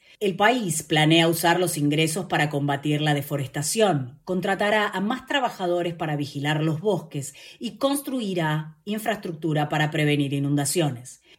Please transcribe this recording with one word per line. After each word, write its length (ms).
El 160
país 480
planea 420
usar 320
los 180
ingresos 500
para 220
combatir 520
la 120
deforestación, 1120
contratará 600
a 140
más 260
trabajadores 680
para 200
vigilar 480
los 180
bosques 540
y 180
construirá 1080
infraestructura 840
para 220
prevenir 420
inundaciones. 880